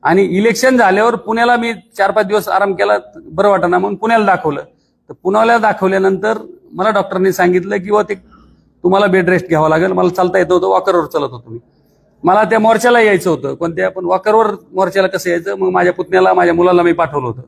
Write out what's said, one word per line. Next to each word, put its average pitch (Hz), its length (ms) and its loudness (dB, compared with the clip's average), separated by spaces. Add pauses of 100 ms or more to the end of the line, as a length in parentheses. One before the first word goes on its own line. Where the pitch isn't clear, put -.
आणि 170 200 2
इलेक्शन 226 540 2
झाल्यावर 220 380 2
पुण्याला 233 400 0
मी 233 180 -4 (240)
चार 196 140 0
पाच 208 140 0
दिवस 202 220 -2
आराम 196 260 0
केला, 202 200 0 (220)
बरं 196 340 -2
वाटेना 180 280 2
म्हणून 196 180 -2
पुण्याला 220 300 0
दाखवलं. 160 360 0 (480)
तर 143 40 -16 (100)
पुण्याला 220 340 2
दाखवल्यानंतर 196 800 0 (340)
मला 190 180 -2
डॉक्टरने 190 420 0
सांगितलं 180 460 0
की, 190 120 -8
"बुवा, 208 140 2
ते 202 120 -6 (680)
तुम्हाला 196 240 2
बेड 180 220 2
रेस्ट 180 180 0
घ्यावा 156 220 2
लागेल." 165 220 0
मला 180 180 0
चालता 180 280 -2
येत 180 120 2
नव्हतं, 180 180 2
वॉकरवर 185 380 0
चालत 143 260 -6
होतो 117 180 -18
मी. 113 100 -14 (640)
मला 196 200 2
त्या 220 160 0
मोर्चाला 226 420 2
यायचं 202 280 2
होतं, 139 260 -4
पण 170 200 -6
त्या, 185 140 -2
पण 185 160 -10
वॉकरवर 214 420 2 (260)
मोर्चाला 185 340 0
कसं 180 220 -6
यायचं? 175 260 -4
मग 190 140 -2
माझ्या 180 240 0
पुतण्याला, 185 400 0
माझ्या 175 200 2
मुलाला 175 280 2
मी 170 120 2
पाठवलं 147 340 -4
होतं. 120 200 -10